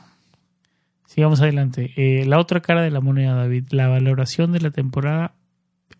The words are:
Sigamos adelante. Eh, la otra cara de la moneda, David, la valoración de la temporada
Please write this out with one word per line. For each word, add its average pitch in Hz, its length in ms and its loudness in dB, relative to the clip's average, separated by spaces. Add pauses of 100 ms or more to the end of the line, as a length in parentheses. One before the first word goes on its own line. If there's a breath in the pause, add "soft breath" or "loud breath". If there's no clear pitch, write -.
(1040 soft breath)
Sigamos 156 360 2
adelante. 135 540 0
Eh, 135 300 0
la 139 140 4
otra 175 200 0
cara 170 220 0
de 160 100 0
la 143 80 -2
moneda, 135 360 0
David, 123 360 -2
la 135 160 2
valoración 131 640 0
de 175 80 0
la 156 120 -2
temporada 147 600 -4 (680)